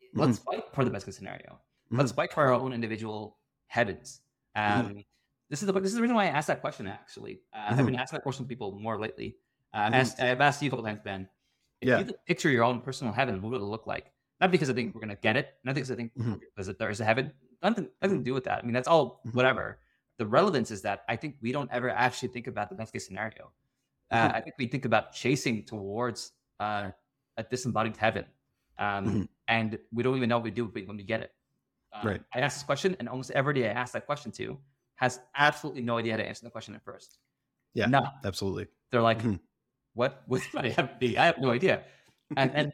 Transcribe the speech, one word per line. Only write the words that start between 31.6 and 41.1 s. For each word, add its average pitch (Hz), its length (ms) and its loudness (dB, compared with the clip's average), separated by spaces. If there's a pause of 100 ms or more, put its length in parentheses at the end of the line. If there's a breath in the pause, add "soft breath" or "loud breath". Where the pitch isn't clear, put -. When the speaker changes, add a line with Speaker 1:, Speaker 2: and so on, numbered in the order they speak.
Speaker 1:
Um, 107 140 -4
Speaker 2:
Right. 92 140 -2 (120)
Speaker 1:
I 123 60 -2
ask 139 180 0
this - 60 -10
question, 185 360 0
and - 100 -6
almost 127 220 -8
every 139 220 2
day 123 160 2
I 120 40 -2
ask 123 200 -4
that 107 120 -6
question 139 280 -6
to 123 240 -8 (380)
has 127 240 0 (160)
absolutely 147 460 2
no 117 160 0
idea 113 160 0
how 110 40 -2
to 104 100 -2
answer - 180 -12
the 117 60 -12
question 110 220 -14
at 107 100 -18
first. - 360 -18 (540)
Speaker 2:
Yeah, 107 140 2
Speaker 1:
None. 135 220 4 (140)
Speaker 2:
absolutely. 98 440 -4 (240)
Speaker 1:
They're 120 100 4
like, 113 180 6
Speaker 2:
Mm-hmm. 110 160 0 (580)
Speaker 1:
"What? 123 300 -2
<laughs> - 40 -20
What 127 140 0 (100)
did 208 140 -4
I 117 40 2
have 147 240 2
to - 60 -20
be? 120 180 2